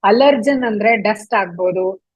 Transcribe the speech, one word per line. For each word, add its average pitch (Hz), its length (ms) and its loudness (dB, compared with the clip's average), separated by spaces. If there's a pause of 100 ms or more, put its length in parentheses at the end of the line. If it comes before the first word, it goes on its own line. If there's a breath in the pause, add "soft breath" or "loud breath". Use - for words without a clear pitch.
ಅಲರ್ಜನ್ 254 600 2
ಅಂದ್ರೆ 220 340 0
ಡಸ್ಟ್ 208 360 -4
ಆಗ್ಬೋದು, 185 720 -4 (120)